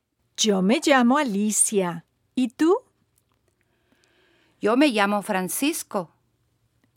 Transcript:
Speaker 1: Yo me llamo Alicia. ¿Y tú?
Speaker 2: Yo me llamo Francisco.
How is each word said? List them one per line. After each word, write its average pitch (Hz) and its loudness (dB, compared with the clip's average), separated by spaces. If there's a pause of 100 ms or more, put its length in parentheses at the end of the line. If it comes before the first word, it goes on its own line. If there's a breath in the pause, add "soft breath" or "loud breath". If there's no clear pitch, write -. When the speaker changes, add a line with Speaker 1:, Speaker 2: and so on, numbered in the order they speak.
(360)
Speaker 1:
Yo 196 0
me 240 2
llamo 262 4
Alicia. 202 -2 (320)
¿Y 254 -2
tú? 330 2 (1800)
Speaker 2:
Yo 208 0
me 302 2
llamo 208 0
Francisco. 190 -4 (840)